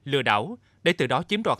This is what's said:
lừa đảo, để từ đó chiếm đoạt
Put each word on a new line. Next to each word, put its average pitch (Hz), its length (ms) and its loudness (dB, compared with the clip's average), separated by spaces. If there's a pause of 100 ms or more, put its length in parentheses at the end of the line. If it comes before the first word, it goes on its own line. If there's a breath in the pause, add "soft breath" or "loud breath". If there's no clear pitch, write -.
lừa 139 160 -2
đảo, 117 360 0 (260)
để 170 100 2
từ 143 140 -2
đó 127 200 0
chiếm 214 160 -2
đoạt 139 160 0